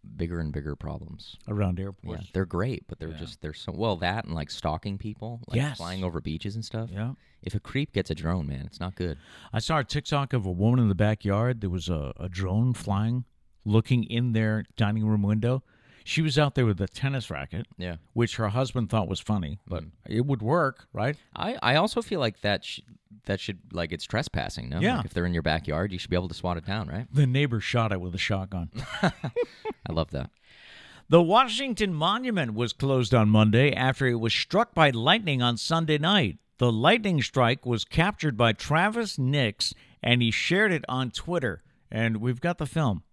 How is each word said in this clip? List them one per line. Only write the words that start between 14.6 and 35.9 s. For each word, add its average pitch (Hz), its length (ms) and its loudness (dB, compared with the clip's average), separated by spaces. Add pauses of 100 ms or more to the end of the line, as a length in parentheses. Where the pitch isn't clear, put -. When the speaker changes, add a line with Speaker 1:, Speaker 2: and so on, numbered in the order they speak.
Speaker 2:
dining 107 300 2
room 107 180 4
window. 110 400 2 (400)
She - 180 -2
was 151 180 2
out 143 160 2
there 127 100 4
with 101 140 2
a 98 80 0
tennis 139 420 -4
racket, 69 380 -8 (100)
Speaker 1:
Yeah. 90 200 -8 (160)
Speaker 2:
which 117 240 0
her 110 120 0
husband 120 400 0
thought 110 200 2
was 92 100 -2
funny, 92 480 -2
but 82 160 -6
Speaker 1:
Mm. 82 80 -16 (140)
Speaker 2:
it 117 200 0
would 135 160 0
work, 135 520 0
right? 135 240 -2 (180)
Speaker 1:
I, - 260 -4
I 127 140 4
also 208 260 2
feel 180 200 -2
like 113 200 -2
that 104 220 0
sh-, - 160 -10 (460)
that 98 160 -2
should, 92 180 -8 (140)
like, 82 180 -4
it's 82 140 -8
trespassing, 65 640 -4
no? 78 100 -4
Speaker 2:
Yeah. 220 180 2
Speaker 1:
Like, 110 100 -4
if - 60 -10
they're 87 120 0
in 87 80 0
your 82 100 2
backyard, 80 480 0
you 90 80 -6
should - 100 -10
be 90 60 0
able 90 140 0
to 82 40 -8
swat 90 220 -4
it 82 100 -8
down, 98 220 -4
right? 87 260 -8
Speaker 2:
The 143 140 6
neighbor 123 320 2
shot 113 320 0
it 92 80 -2
with 90 160 -6
a - 20 -4
shotgun. 95 520 -2 (160)
Speaker 1:
<laughs> - 180 -8
I - 880 -4
love 80 200 0
that. - 200 -8 (800)
Speaker 2:
The 170 120 10
Washington 220 720 2
Monument 180 600 -2
was 113 180 -2
closed 131 420 2
on 110 160 6
Monday 110 440 6
after 131 340 0
it 120 140 2
was 113 120 0
struck - 400 0
by 156 180 6
lightning 143 500 2
on 120 160 2
Sunday 160 400 0